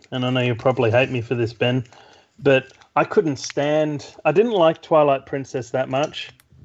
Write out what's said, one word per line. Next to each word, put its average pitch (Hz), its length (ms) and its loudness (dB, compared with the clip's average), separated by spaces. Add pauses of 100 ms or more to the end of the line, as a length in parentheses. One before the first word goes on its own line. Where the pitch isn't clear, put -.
(120)
and 127 140 -4
I 127 40 -2
know 127 120 0
you'll 123 140 0
probably 120 360 0
hate 123 200 2
me 123 100 -4
for 120 140 -6
this, 117 180 -2
Ben, 123 300 -2 (560)
but 135 320 2 (240)
I 151 80 2
couldn't 156 340 0
stand, 151 760 -2 (100)
I 156 60 2
didn't 220 220 2
like 165 280 2
Twilight 143 440 2
Princess 135 460 -8
that 131 180 -2
much, 135 420 -6 (340)